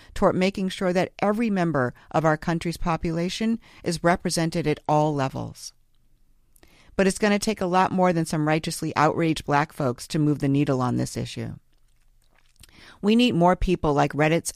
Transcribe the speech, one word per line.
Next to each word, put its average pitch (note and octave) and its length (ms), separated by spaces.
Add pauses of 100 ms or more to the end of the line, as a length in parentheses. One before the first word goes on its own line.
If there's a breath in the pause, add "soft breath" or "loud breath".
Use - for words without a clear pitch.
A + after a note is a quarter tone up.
(120 loud breath)
toward F#3 220
making F#3 360
sure F3+ 220
that F3+ 280
every G#3+ 300
member D#3+ 440 (160 loud breath)
of D#3 140
our D#3 120
country's E3 400
population F3 840 (240 loud breath)
is E3 180
represented E3+ 640
at D3+ 220
all D3+ 260
levels? C3 580 (1200 soft breath)
But G3 100
it's F#3+ 120
gonna G3+ 200
take G#3 220
a F#3+ 60
lot F#3 260
more F3+ 200
than E3 120
some D3+ 240
righteously D#3+ 480
outraged D#3 480
black D3 280
folks - 360
to E3+ 100
move D3+ 220
the C#3+ 80
needle C#3 340
on B2 140
this B2 200
issue. A#2 380 (1500 loud breath)
We G#3 140
need A#3+ 220
more F3 180
people F3 400
like D3 200
Reddit's D#3 420